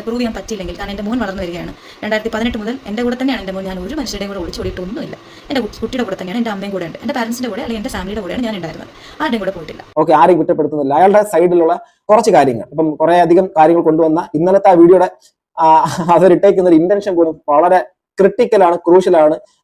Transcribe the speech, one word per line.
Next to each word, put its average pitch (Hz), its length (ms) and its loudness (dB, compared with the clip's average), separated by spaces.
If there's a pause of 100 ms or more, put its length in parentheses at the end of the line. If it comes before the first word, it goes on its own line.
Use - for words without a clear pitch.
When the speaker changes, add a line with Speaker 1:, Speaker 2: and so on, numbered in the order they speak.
Speaker 1:
പ്രൂവ് 240 140 -6
ചെയ്യാൻ 226 180 -4
പറ്റിയില്ലെങ്കിൽ, 190 400 -10
കാരണം 196 160 -10
എൻ്റെ 202 140 -10
മോൻ 247 140 -4
വളർന്നു 190 220 -8
വരികയാണ്. 170 280 -10 (300)
രണ്ടായിരത്തി 214 320 -4
പതിനെട്ട് 240 280 -4
മുതൽ 226 120 -8 (160)
എൻ്റെ 226 160 -6
കൂടെ 247 140 -4
തന്നെയാണ് 262 240 -4
എൻ്റെ 190 120 -10
മോൻ. 190 120 -10
ഞാൻ 185 160 -10
ഒരു 247 160 -10
മനുഷ്യരുടെയും 202 320 -10
കൂടെ 196 120 -10
ഒളിച്ചോടിയിട്ടൊന്നുമില്ല. 180 720 -10 (340)
എൻ്റെ 269 140 -4
കു-, 208 60 -10 (120)
കുട്ടിയുടെ 240 260 -6
കൂടെ - 120 -8
തന്നെയാണ്, 185 220 -8
എൻ്റെ 226 120 -6
അമ്മയും 196 220 -8
കൂടെ 175 120 -6
ഉണ്ട്, 160 160 -14
എൻ്റെ 285 140 -6
പാരൻസിൻ്റെ 233 340 -6
കൂടെ 226 120 -8
അല്ലെങ്കിൽ 226 180 -8
എൻ്റെ 254 140 -10
ഫാമിലിയുടെ 196 280 -8
കൂടെയാണ് 240 240 -6
ഞാൻ 214 120 -6
ഉണ്ടായിരുന്നത്. 165 300 -12 (300)
ആരുടെയും 214 240 -4
കൂടെ 190 140 -6
പോയിട്ടില്ല. - 260 -16 (180)
Speaker 2:
ഓക്കെ, 160 180 2
ആരെയും 175 220 4
കുറ്റപ്പെടുത്തുന്നില്ല. 147 560 -2
അയാളുടെ 202 240 4 (120)
സൈഡിലുള്ള 170 420 2 (340)
കുറച്ച് 214 280 4
കാര്യങ്ങൾ, 127 360 0
ഇപ്പം 160 140 -2 (140)
കുറേ 165 140 2 (100)
അധികം 185 220 4 (100)
കാര്യങ്ങൾ 165 300 4
കൊണ്ടുവന്ന 160 340 2 (180)
ഇന്നലത്തെ 196 320 2
ആ 175 100 4
വീഡിയോയുടെ, 180 280 6 (540)
ആ, - 20 6 (520)
അവരിട്ടേക്കുന്ന 180 540 4
ഒരു 160 100 6
ഇന്റൻഷൻ 202 380 -2
പോലും 160 160 0 (180)
വളരെ 175 260 4 (400)
ക്രിട്ടിക്കലാണ്, 196 560 2 (100)
ക്രൂഷ്യലാണ്. 170 500 4 (280)